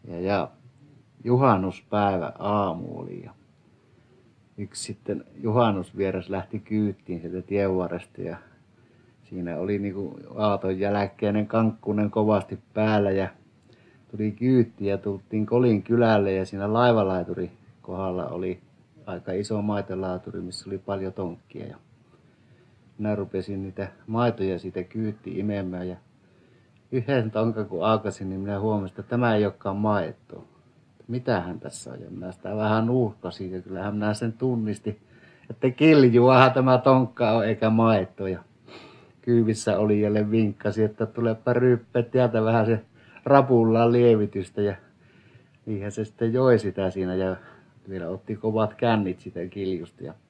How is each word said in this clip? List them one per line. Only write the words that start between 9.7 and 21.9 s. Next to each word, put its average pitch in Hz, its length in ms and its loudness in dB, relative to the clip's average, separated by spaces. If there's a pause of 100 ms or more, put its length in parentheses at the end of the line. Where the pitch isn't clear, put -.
niinku 98 400 -8 (160)
aaton 98 440 -2
jälkeinen 101 680 0
kankkunen 107 640 0
kovasti 104 480 0 (140)
päällä 107 380 2
ja 95 180 0 (840)
tuli 107 200 -4
kyytti 117 540 2
ja 98 120 0
tultiin 104 480 -4
Kolin 117 380 2
kylälle 110 500 2
ja 95 120 0
siinä 101 280 -4
laivalaituri 95 800 0 (300)
kohdalla 90 460 -6
oli 90 320 -8 (460)
aika 92 260 -10
iso 104 300 -4
maitolaaturi, 92 800 -6
missä 92 280 -12
oli 98 80 -8
paljon 95 360 -8
tonkkia 85 540 -12
ja - 100 -16 (1200)